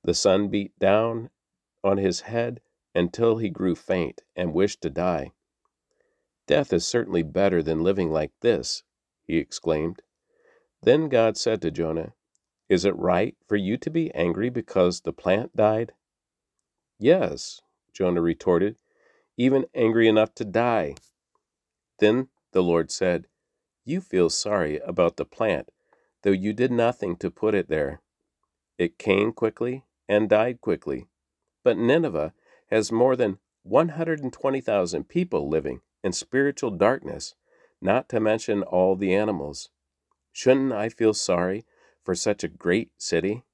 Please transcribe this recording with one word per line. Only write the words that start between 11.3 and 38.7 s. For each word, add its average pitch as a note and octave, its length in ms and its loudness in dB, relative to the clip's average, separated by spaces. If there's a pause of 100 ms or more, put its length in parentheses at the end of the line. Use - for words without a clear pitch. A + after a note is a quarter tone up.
said A2 260 -2
to D#2+ 80 -2
Jonah, E2 420 -4 (560)
"Is F#2 160 2
it G2 100 2
right F2+ 400 0 (100)
for G#2 120 -2
you G2+ 200 -2
to - 120 -8
be D#3+ 260 -4
angry F2 340 -2
because F#2 520 0
the E2 120 -8
plant G2+ 420 -2
died?" A2 380 0 (1040)
"Yes," A2+ 640 0 (300)
Jonah F2 300 0
retorted, F2 560 0 (600)
"even C3 360 2
angry A2+ 340 4
enough G#2+ 280 4
to A2+ 100 -6
die." G#2 500 -2 (1040)
Then A#2+ 300 2 (220)
the F#2 120 2
Lord E2 280 0
said, F2+ 360 -2 (560)
"You E3+ 180 -6
feel F2+ 280 2
sorry E2+ 500 -2
about F2 380 0
the - 80 -4
plant, F#2+ 460 -2 (500)
though G2+ 100 2
you G2 220 0
did B2 180 0
nothing A#2 460 -2
to F2+ 140 -4
put G#2+ 240 -2
it F#2 120 0
there. D2+ 340 -4 (760)
It A2 200 -2
came G2+ 340 0
quickly A#2+ 540 -6 (220)
and G#2 220 2
died A2+ 320 2
quickly. D2+ 460 -6 (560)
But A2+ 140 2
Nineveh A#2 560 0 (340)
has A2 240 0
more B2 240 2
than G#2+ 240 -2 (240)
one C#3+ 260 2
hundred D#3+ 320 -4
and B2+ 120 -8
twenty C3+ 260 -4
thousand F#2 480 -2
people C3 400 -2
living D2 340 -2 (220)
in F#2+ 80 -2
spiritual C3+ 600 -2
darkness, F#2+ 640 -2 (440)
not G#2 300 0
to A#2 100 0
mention G#2+ 440 0
all F#2 320 2